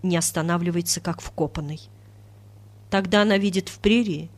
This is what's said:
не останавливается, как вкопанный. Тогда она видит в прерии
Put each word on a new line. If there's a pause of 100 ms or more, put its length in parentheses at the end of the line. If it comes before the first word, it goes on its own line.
не
останавливается,
как
вкопанный. (1080)
Тогда
она
видит
в
прерии